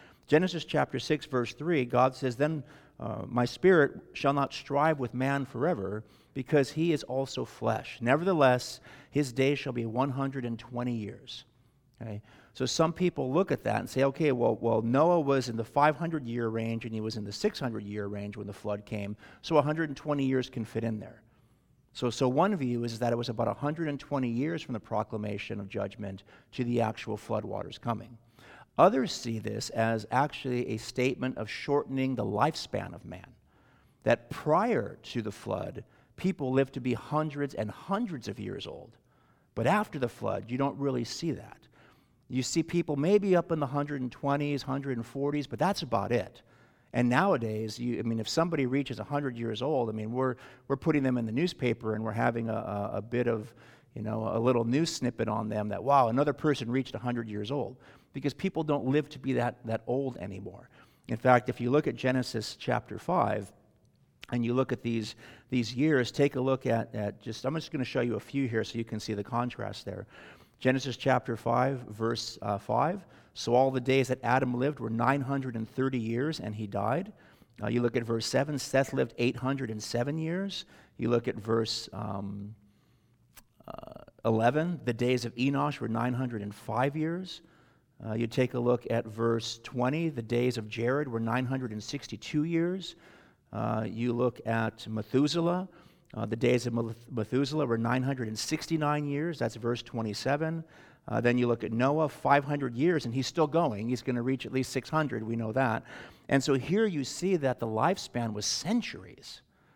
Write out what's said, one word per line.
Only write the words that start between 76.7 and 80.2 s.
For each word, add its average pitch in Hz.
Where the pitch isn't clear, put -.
Uh, 107
you 120
look 120
at 120
verse 113
seven, 143
Seth -
lived 131
eight 120
hundred 131
and 107
seven 135
years. 180